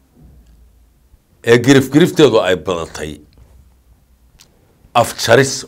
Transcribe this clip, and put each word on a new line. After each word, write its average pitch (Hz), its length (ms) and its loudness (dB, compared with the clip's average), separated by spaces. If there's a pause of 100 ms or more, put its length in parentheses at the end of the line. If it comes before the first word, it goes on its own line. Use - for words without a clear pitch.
(1500)
ee 117 180 4
girif 135 280 4
girifteedu 147 500 2
ay 92 140 0
badatay, 80 640 -8 (1700)
afjaris 120 760 -2